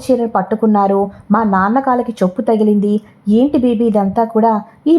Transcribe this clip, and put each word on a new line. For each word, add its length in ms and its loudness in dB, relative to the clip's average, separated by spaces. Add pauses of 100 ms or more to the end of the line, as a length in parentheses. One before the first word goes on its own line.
చీరను 320 -2
పట్టుకున్నారు, 640 0 (300)
మా 120 0 (120)
నాన్న 320 0
కాళ్ళకి 360 -2
చొప్పు 200 -2
తగిలింది. 520 0 (440)
ఏంటి 200 2
బేబీ 260 0
ఇదంతా 380 0 (120)
కూడా? 180 2 (340)
ఈ 120 4